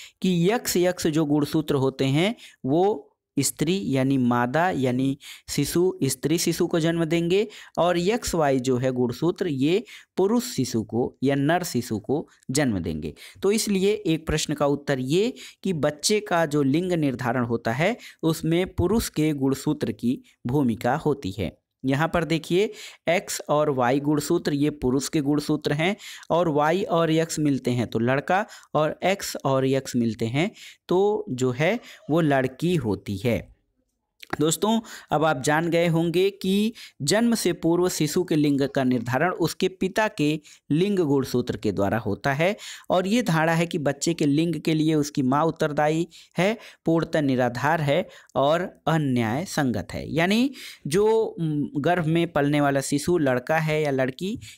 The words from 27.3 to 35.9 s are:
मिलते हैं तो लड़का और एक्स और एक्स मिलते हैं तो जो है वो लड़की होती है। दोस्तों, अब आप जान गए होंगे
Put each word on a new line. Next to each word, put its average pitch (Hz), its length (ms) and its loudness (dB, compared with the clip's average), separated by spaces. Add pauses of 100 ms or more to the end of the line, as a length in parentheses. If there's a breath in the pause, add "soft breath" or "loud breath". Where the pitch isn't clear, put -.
मिलते 139 320 0
हैं 123 160 0
तो 113 120 -2
लड़का 143 460 0 (280 loud breath)
और 151 320 0
एक्स 196 300 -2 (100)
और 135 220 2
एक्स 131 280 0
मिलते 117 320 0
हैं 143 220 0 (400 loud breath)
तो 202 420 2
जो 127 220 0
है 170 260 0 (300 loud breath)
वो 160 120 2
लड़की 143 560 0
होती 104 400 -4
है। 113 200 0 (1000)
दोस्तों, 208 400 2 (320 loud breath)
अब 151 140 2
आप 151 160 2
जान 151 280 2
गए 170 180 2
होंगे 170 440 2